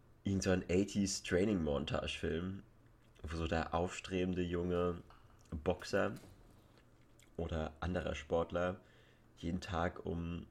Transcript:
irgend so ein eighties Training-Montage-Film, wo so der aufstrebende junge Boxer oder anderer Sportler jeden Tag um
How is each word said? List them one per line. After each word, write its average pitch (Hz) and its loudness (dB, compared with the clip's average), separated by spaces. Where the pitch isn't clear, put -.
irgend 98 2
so 98 4
ein 90 4
eighties 98 2
Training-Montage-Film, 85 0
wo 82 -6
so 82 -2
der 82 0
aufstrebende 90 0
junge 87 0
Boxer 95 0
oder 78 -2
anderer 85 -2
Sportler 87 0
jeden 85 -4
Tag 85 -2
um 85 -4